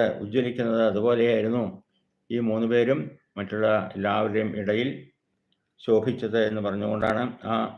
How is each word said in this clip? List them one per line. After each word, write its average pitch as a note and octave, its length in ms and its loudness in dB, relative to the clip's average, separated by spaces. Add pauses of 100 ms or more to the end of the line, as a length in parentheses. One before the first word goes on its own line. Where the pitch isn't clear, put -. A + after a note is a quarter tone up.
(200)
ഉജ്ജ്വലിക്കുന്നത്, A#2 680 0
അതുപോലെയായിരുന്നു A#2 760 2 (680)
ഈ A#2 60 -2 (100)
മൂന്ന് A2+ 180 0
പേരും A#2+ 340 2 (360)
മറ്റുള്ള G#2 580 0
എല്ലാവരുടെയും G#2+ 680 0
ഇടയിൽ G#2+ 280 0 (920)
ശോഭിച്ചത് A2+ 580 0 (100)
എന്ന് G#2+ 120 -4
പറഞ്ഞുകൊണ്ടാണ് G#2+ 640 -2 (220)
ആ A2 100 -2 (240)